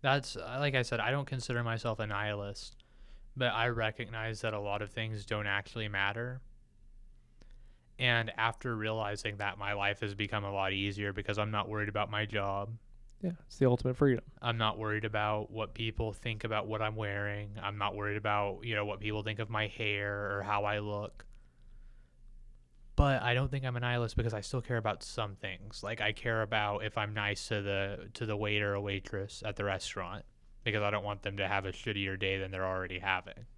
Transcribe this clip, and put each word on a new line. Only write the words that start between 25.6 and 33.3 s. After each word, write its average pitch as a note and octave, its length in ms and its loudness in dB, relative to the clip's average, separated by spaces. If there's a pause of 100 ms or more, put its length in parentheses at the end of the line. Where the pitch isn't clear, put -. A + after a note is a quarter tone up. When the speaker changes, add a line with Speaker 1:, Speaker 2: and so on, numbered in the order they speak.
Speaker 1:
Like, G#2 160 -2
I G#2 100 4
care A2+ 320 2
about G#2 420 2
if G#2+ 140 -2
I'm G#2 160 0
nice G#2 320 0
to G#2 160 2
the, G2 520 0
to A#2+ 120 -2
the G#2+ 100 0
waiter G#2 380 2
or G2+ 60 2
waitress G2+ 680 -4
at G#2+ 80 -2
the - 80 -4
restaurant F#2+ 640 -2 (400)
because G#2+ 180 2
I G2+ 80 4
don't G#2 140 2
want G2+ 180 -2
them G2+ 140 -2
to G2 100 2
have G2 180 2
a F#2+ 60 0
shittier G2 480 -2
day G2 200 2
than F#2+ 120 -2
they're F#2+ 160 0
already F#2 320 -2
having. F#2+ 480 -2 (120)